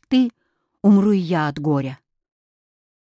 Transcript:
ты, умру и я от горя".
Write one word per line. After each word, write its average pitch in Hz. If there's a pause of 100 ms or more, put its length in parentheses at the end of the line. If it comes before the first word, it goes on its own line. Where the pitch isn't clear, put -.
ты, 254 (500)
умру 202
и 196
я 165
от 143
горя". 139 (1160)